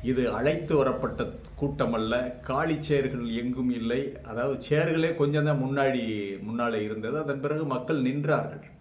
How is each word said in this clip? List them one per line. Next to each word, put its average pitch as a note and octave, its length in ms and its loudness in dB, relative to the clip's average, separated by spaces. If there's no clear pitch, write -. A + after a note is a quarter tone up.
இது B2 300 2
அழைத்து D3+ 440 2
வரப்பட்ட C3 500 2
கூட்டம் C3+ 360 0
அல்ல. A2+ 280 2
காலி D#3+ 280 0
சேர்கள் C#3 360 2
எங்கும் B2 360 0
இல்லை. A#2 320 0
அதாவது, B2 360 -2
சேர்களே D#3+ 460 2
கொஞ்சம் D3 300 2
தான் D3 200 2
முன்னாடி, C3+ 400 2
முன்னாலே A2+ 400 0
இருந்தது. A2 360 -4
அதன் C#3+ 220 -2
பிறகு D3+ 240 -2
மக்கள் C#3 440 0
நின்றார்கள். C#3+ 560 0